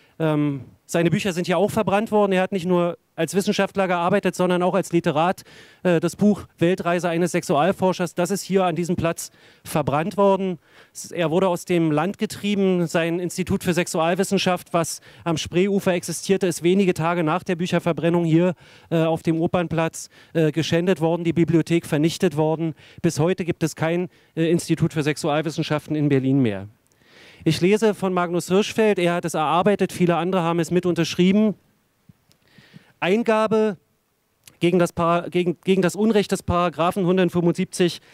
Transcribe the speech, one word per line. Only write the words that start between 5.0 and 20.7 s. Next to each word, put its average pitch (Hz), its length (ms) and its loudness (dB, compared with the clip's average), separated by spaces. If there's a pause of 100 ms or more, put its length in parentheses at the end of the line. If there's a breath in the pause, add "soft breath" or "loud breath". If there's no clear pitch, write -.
Äh, 170 160 4
das 165 160 -2
Buch 202 320 2 (100)
Weltreise 175 500 0
eines 170 260 0
Sexualforschers, 175 800 0
das 175 160 -2
ist 190 100 -4
hier 190 220 0
an 175 120 0
diesem 175 200 -2
Platz - 360 -4 (320 soft breath)
verbrannt 151 540 -2
worden. 196 400 2 (340 soft breath)
S-, - 200 -16
er 170 180 -2
wurde 185 180 2
aus 175 180 -2
dem 165 260 2
Land 156 260 -2
getrieben. 190 720 0
Sein 165 320 -2
Institut 180 440 -4
für 180 100 0
Sexualwissenschaft, 180 1000 -2
was 165 280 -2 (220 loud breath)
am 165 140 -2
Spreeufer 190 560 0
existierte, 180 540 -2
ist 156 160 -4
wenige 180 300 2
Tage 170 300 -2
nach 160 200 0
der 180 140 -4
Bücherverbrennung 170 680 0
hier, 165 300 2 (340 loud breath)
äh, 165 140 0
auf 165 180 0
dem 160 180 -2
Opernplatz, 165 680 -2 (240 soft breath)
äh, 156 180 2
geschändet 165 480 0